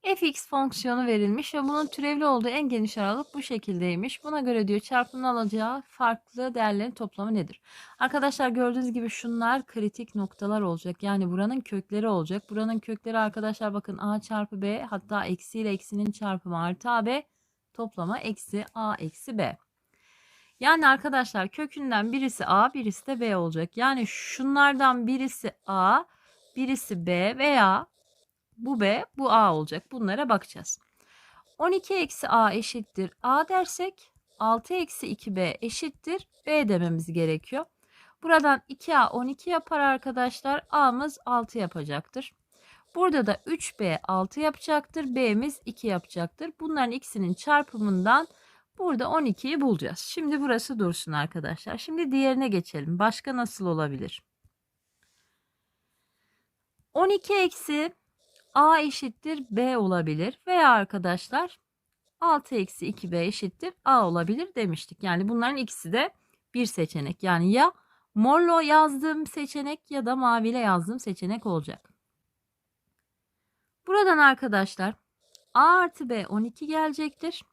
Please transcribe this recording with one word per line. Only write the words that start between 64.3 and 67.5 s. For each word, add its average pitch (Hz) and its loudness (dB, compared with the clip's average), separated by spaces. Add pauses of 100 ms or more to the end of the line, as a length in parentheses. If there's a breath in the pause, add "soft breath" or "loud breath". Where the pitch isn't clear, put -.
demiştik. 180 -6
Yani 185 0
bunların 240 0
ikisi 214 -8
de 285 2 (440)
bir 247 0
seçenek. 156 -4
Yani 180 4